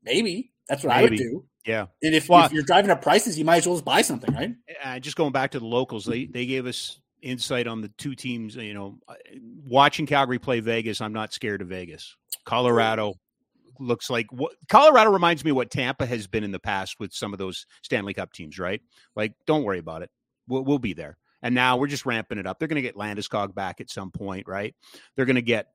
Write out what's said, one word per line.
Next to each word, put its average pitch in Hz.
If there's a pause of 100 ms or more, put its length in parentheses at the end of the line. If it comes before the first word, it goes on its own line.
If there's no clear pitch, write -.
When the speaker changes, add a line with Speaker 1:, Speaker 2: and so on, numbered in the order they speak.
Speaker 1:
Maybe. 190 (160)
That's 135
what 131
I 143
would 220
Speaker 2:
Maybe. 113
Speaker 1:
do. 123 (220)
Speaker 2:
Yeah. 110 (160)
Speaker 1:
And 156
if, 156
Speaker 2:
Well, 175
Speaker 1:
if -
you're 156
driving 180
up -
prices, 165
you 156
might 165
as 170
well 175
just 151
buy 135
something, 143
right? 175 (280)
Speaker 2:
Uh, 131
just 147
going 151
back 135
to 143
the 113
locals, 117
they, 120
they 123
gave 131
us - (240)
insight 127
on 113
the 107
two 135
teams. 120
You 107
know, 101 (100)
uh, - (500)
watching 139
Calgary 135
play 120
Vegas, 113
I'm 107
not 110
scared 104
of 95
Vegas. 87 (280)
Colorado 113 (680)
looks 120
like 117
what, 131 (160)
Colorado 240
reminds 170
me 156
what 127
Tampa 135
has 117
been 107
in 101
the 92
past 98
with 101
some 104
of 98
those 92 (160)
Stanley 101
Cup 92
teams, 78
right? 92 (360)
Like, 107 (120)
don't 156
worry 95
about 80
it. - (360)
We'll, 131
we'll 139
be 113
there. 76 (240)
And 120
now 127
we're 143
just 139
ramping 113
it 95
up. 92
They're 156
gonna 151
get 123
Landeskog 101
back 95
at -
some 95
point, 98
right? 101 (400)
They're 131
gonna 127
get 113